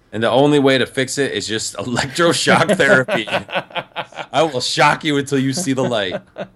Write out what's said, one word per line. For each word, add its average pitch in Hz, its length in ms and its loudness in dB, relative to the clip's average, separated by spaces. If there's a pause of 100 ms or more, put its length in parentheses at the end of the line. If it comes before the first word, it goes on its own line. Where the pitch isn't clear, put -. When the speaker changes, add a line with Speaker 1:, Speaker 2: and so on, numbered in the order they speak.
(120)
Speaker 1:
And 113 100 -4
the 113 80 2
only 143 300 4
way 135 180 4
to 113 80 0
fix 131 320 -4
it 135 140 -2
is 98 160 -6
just 110 280 -6
<laughs> - 20 -16
electroshock 143 960 0
therapy. 139 520 2
Speaker 2:
<laughs> - 1040 -8
Speaker 1:
I 139 120 2
will 135 160 -2
shock 151 440 2
you 147 140 0
until 139 220 -2
you 135 120 0
see 135 200 -2
the 127 100 -2
light. 107 320 -2 (420)